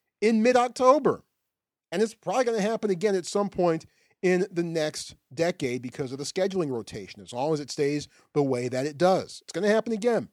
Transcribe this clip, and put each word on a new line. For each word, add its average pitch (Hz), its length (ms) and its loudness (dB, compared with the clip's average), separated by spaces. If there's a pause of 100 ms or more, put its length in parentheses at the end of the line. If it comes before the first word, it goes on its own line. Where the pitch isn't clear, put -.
(220)
in 220 220 4
mid-October. 247 800 4 (680)
And 180 100 0
it's 220 120 0
probably 226 320 0
gonna 226 160 0
happen 214 300 0
again 190 240 0
at 180 100 -4
some 202 240 -2
point 165 360 2 (360)
in 180 300 4
the 170 120 -2
next 165 520 -4 (180)
decade 135 480 -2
because 123 300 -8
of 135 80 -10
the 147 40 -10
scheduling 185 460 -2
rotation, 107 520 -10
as 92 120 -18
long 131 200 -2
as 147 60 0
it 143 120 -10
stays 147 360 -2 (280)
the 147 80 4
way 127 240 -2
that 127 180 -4
it 151 140 -8
does. 175 420 0
It's - 100 -20
gonna 190 160 -2
happen 220 240 2
again. 220 420 -2